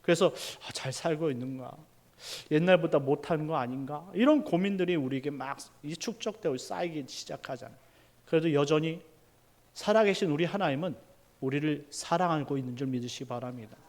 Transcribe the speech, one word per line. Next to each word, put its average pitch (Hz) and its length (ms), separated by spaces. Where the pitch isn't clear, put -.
그래서 175 260
"아, - 440
잘 135 200
살고 160 380
있는가? 127 420
옛날보다 160 480
못하는 147 480
거 156 100
아닌가?" 135 580
이런 277 300
고민들이 180 500
우리에게 135 360
막 135 260
이 151 140
축적되고 180 640
쌓이기 160 480
시작하잖아요. - 720
그래도 160 260
여전히 156 480
살아계신 208 560
우리 151 140
하나님은 165 500
우리를 147 500
사랑하고 160 680
있는 123 180
줄 135 120
믿으시기 123 360
바랍니다. 123 520